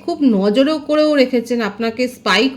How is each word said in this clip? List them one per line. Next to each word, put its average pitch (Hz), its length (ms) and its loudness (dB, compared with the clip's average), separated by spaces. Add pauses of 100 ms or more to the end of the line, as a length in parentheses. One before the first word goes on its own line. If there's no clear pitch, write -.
খুব 330 140 -6 (200)
নজরেও 262 420 2 (100)
করেও 302 220 2 (100)
রেখেছেন, 247 380 0 (100)
আপনাকে 226 340 -4 (120)
স্পাই 202 280 0 (140)